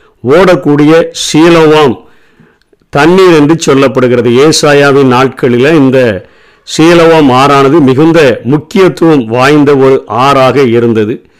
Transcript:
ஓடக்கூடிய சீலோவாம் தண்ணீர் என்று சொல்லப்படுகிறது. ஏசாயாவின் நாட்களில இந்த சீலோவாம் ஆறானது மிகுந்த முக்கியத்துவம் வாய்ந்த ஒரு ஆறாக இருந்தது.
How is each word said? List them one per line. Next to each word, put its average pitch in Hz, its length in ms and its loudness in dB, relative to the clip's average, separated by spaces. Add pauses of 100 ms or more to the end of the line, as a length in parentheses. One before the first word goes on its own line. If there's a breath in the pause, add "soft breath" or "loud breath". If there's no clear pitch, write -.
(280 soft breath)
ஓடக்கூடிய 160 800 2
சீலோவாம் 156 840 0 (920 soft breath)
தண்ணீர் 175 440 2
என்று 151 240 0 (100)
சொல்லப்படுகிறது. 127 720 0
ஏசாயாவின் 143 760 0
நாட்களில 131 600 -2
இந்த 127 540 -2 (480 soft breath)
சீலோவாம் 165 540 2
ஆறானது 139 500 0
மிகுந்த 139 640 0
முக்கியத்துவம் 151 800 -2
வாய்ந்த 139 520 0
ஒரு 135 300 0
ஆறாக 131 560 -2
இருந்தது. 117 600 -2 (180 soft breath)